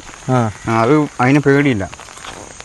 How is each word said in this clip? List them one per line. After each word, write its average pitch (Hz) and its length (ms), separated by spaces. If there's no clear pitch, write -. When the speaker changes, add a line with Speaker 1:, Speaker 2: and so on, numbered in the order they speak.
Speaker 1:
ആ. 120 200
Speaker 2:
ആ, 113 140
അത് 147 260
അതിന് 135 180
പേടിയില്ല. 139 520